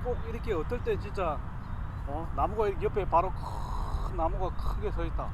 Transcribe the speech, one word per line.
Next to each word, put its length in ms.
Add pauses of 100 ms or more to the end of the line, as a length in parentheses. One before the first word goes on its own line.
꼭 140 (100)
이렇게 260
어떨 300
때 140
진짜, 400 (680)
어? 280
나무가 320
이렇게 180
옆에 200
바로 260
큰 840
나무가 380
크게 360
서 140
있다. 280